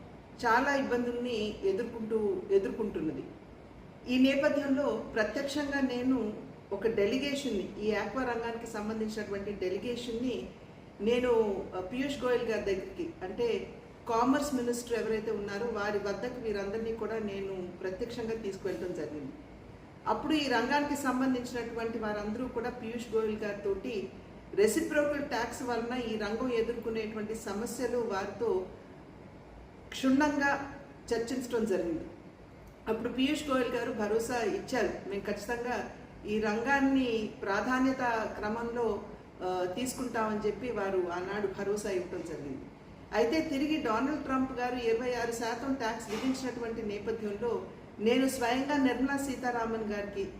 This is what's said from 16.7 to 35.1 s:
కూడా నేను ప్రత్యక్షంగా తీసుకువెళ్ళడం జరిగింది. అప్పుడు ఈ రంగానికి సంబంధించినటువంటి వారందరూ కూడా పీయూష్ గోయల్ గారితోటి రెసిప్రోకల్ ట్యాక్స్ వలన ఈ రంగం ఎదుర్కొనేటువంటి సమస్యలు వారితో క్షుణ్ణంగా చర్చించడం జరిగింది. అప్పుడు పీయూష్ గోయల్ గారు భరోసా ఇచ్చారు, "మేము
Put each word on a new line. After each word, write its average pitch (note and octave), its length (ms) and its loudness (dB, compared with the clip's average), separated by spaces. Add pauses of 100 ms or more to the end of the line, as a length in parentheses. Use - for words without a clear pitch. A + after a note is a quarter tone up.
కూడా A3 260 -2
నేను G3 500 -4
ప్రత్యక్షంగా A3+ 680 -4
తీసుకువెళ్ళడం F#3 600 -4
జరిగింది. D3+ 380 -6 (760)
అప్పుడు A3 260 2
ఈ D4 160 4
రంగానికి C4+ 540 4
సంబంధించినటువంటి A#3+ 960 0
వారందరూ G#3+ 500 -2
కూడా A#3+ 220 -2
పీయూష్ A3+ 460 -4
గోయల్ A3 200 2
గారితోటి G3+ 760 -2 (440)
రెసిప్రోకల్ C#4+ 680 4
ట్యాక్స్ A#3 400 -2
వలన A#3+ 480 -2
ఈ G#3+ 80 -2
రంగం A3+ 340 0
ఎదుర్కొనేటువంటి A3 840 -2
సమస్యలు A#3 640 -2
వారితో G3+ 680 0 (1200)
క్షుణ్ణంగా C#4+ 920 2 (340)
చర్చించడం A#3 500 0
జరిగింది. E3+ 400 0 (840)
అప్పుడు A3+ 200 0
పీయూష్ C#4 420 0
గోయల్ B3+ 240 2
గారు B3+ 180 0
భరోసా A3 500 2
ఇచ్చారు, G#3 640 0
"మేము G3+ 180 -4